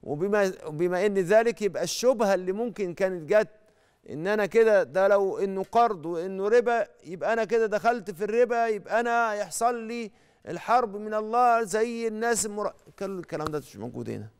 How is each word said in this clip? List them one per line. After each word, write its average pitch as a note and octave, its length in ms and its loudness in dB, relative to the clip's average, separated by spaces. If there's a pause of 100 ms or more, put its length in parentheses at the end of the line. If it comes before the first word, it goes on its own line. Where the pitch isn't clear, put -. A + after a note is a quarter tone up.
وبما، G3 500 0 (140)
بما F3 400 0
إن G#3 80 0
ذلك، G#3+ 480 4
يبقى D#3+ 200 -2
الشبهة G#3+ 520 2
اللي F#3 180 -2
ممكن G3+ 420 -4
كانت F3+ 380 -2
جت G#3+ 160 4 (640)
إن D3+ 160 -8
أنا G#3 200 0
كده، G#3+ 360 6
ده F#3 260 2
لو G3 300 4
إنه F#3+ 340 -2
قرض A3 340 2
وإنه F#3+ 420 -4
ربا، A#3 380 2 (180)
يبقى E3 280 -4
أنا A3+ 120 0
كده A3 220 0
دخلت G#3 440 0
في F3 140 -8
الربا، A#3 420 2
يبقى G#3+ 340 -2
أنا A#3 320 0
هيحصل G#3 420 -2
لي A3+ 360 -8 (380)
الحرب G#3+ 480 0
من G#3+ 180 -8
الله A#3 480 2
زي A3+ 460 -2
الناس A3 380 -2
المر-، G#3 280 -6 (240)
كل G3 200 -6
الكلام D#3 280 -6
ده D3+ 120 -4
مش C3 180 -14
موجود A2 340 -10
هنا. G#2+ 180 -10 (120)